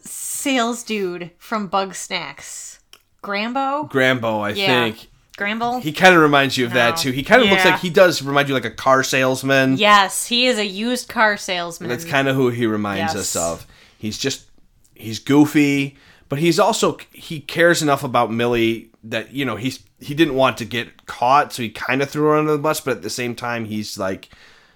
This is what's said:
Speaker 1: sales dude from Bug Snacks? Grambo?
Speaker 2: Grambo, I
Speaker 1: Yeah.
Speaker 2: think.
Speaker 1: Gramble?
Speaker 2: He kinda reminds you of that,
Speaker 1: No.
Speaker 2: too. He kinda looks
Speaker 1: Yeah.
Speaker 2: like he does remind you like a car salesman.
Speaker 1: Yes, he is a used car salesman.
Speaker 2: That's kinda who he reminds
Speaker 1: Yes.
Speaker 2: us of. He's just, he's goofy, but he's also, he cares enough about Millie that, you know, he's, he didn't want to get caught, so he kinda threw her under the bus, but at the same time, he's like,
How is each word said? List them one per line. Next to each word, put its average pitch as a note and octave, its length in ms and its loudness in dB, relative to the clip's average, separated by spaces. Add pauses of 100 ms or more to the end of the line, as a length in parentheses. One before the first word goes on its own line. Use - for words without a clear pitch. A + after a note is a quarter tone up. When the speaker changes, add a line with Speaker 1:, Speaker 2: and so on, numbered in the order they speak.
Speaker 1:
sales A#3+ 800 -4
dude F3 540 -6
from G#3+ 300 -6
Bug F#3+ 260 -2
Snacks? - 880 -12 (440)
Grambo? C4+ 680 -4
Speaker 2:
Grambo, B2 500 0
I G#2 100 -2
Speaker 1:
Yeah. G2 160 -2 (160)
Speaker 2:
think. A2 240 -6 (300)
Speaker 1:
Gramble? A3+ 440 -4
Speaker 2:
He D#3 100 -6
kinda F3+ 260 6
reminds C#3 400 4
you B2 80 2
of A#2 80 -4
that, A#2+ 220 4
Speaker 1:
No. - 80 -2
Speaker 2:
too. C3+ 80 -2
He C3+ 120 -4
kinda A#3 220 6
looks F#3+ 180 4
Speaker 1:
Yeah. F#3 80 6
Speaker 2:
like F#3 100 0
he F#3 100 -4
does F3 320 4
remind C#3 240 0
you C#3 80 -2
like A#2 100 -2
a A2 60 -6
car C3 320 2
salesman. C3 760 2
Speaker 1:
Yes, G3+ 500 4
he A#3+ 200 0
is A#3 100 0
a G#3 80 -2
used A3+ 440 -6
car G#3+ 280 0
salesman. F3 520 -8
Speaker 2:
That's B2 160 -6
kinda C3+ 280 0
who C3 160 2
he A#2+ 160 -2
reminds G#2 480 -2
Speaker 1:
Yes. - 20 -6
Speaker 2:
us F#2+ 200 -6
of. E2+ 320 -4 (320)
He's G#2+ 180 -8
just, - 280 -6 (500)
he's G#2+ 240 -12
goofy, C#3+ 760 2 (320)
but C#3 120 -6
he's E3 200 2
also, G#3 380 0 (140)
he - 280 -12
cares E3+ 440 2
enough C#3 200 2
about A#2+ 280 0
Millie A2+ 580 0 (140)
that, A2 280 -8
you C#3 140 -6
know, A2 120 -4
he's, B2+ 220 -6 (200)
he D3 160 -10
didn't D3+ 180 2
want B2+ 240 2
to A#2 80 -8
get A#2 400 -8
caught, C3 480 2
so - 80 -8
he A2+ 80 -4
kinda C3+ 380 -4
threw D3+ 220 -4
her D3+ 80 4
under D3+ 160 0
the D3+ 40 0
bus, D3+ 240 -2
but B2 160 -4
at - 60 -18
the G#2+ 60 -8
same A#2+ 260 -6
time, A#2 300 -6
he's G#2+ 340 -6
like, F#2+ 300 -6 (460)